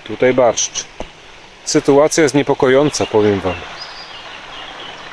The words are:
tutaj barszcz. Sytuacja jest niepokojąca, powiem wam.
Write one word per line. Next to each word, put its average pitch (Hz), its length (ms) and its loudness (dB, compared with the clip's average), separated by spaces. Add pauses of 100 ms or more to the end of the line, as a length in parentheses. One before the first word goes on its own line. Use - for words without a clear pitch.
tutaj 127 300 0
barszcz. 123 520 0 (800)
Sytuacja 147 580 4
jest 139 120 2
niepokojąca, 135 720 2
powiem 104 340 2
wam. 90 140 -4 (1600)